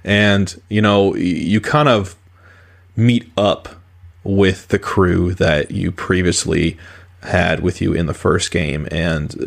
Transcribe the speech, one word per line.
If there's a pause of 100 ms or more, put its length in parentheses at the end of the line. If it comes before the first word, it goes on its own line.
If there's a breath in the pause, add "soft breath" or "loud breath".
And,
you
know,
y-,
you
kind
of (800 soft breath)
meet
up (480)
with
the
crew
that
you
previously (460 loud breath)
had
with
you
in
the
first
game,
and (100)